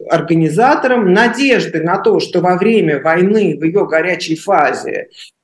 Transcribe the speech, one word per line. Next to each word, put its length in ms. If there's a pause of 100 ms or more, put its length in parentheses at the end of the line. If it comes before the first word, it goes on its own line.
организаторам 1040
надежды 720
на 160
то, 200
что 220
во 160
время 440
войны, 580
в 40
ее 220
горячей 500
фазе, 720 (340)